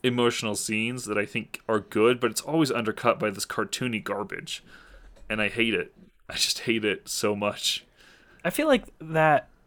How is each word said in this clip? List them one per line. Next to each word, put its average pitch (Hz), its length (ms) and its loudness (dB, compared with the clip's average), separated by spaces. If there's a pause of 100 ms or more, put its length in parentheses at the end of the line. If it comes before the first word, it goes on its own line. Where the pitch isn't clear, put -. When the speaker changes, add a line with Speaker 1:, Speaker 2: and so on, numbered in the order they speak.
Speaker 1:
emotional 120 500 2
scenes 110 520 -4
that 104 120 -2
I 104 80 0
think - 320 -10 (100)
are 110 120 2
good, 120 400 4
but 117 100 2
it's 107 100 -6
always 151 300 2
undercut 113 480 0
by 107 120 0
this 101 160 -8
cartoony 113 560 -4
garbage. - 600 -8 (640)
And 107 140 -2
I 104 60 0
hate 113 260 2
it. 85 180 -2 (360)
I - 60 -12
just - 260 -2
hate 113 240 0
it 98 240 -2
so 104 280 -2
much. - 480 -4 (600)
Speaker 2:
I 175 60 0
feel 294 160 0
like 254 200 4 (140)
that, 160 480 4 (180)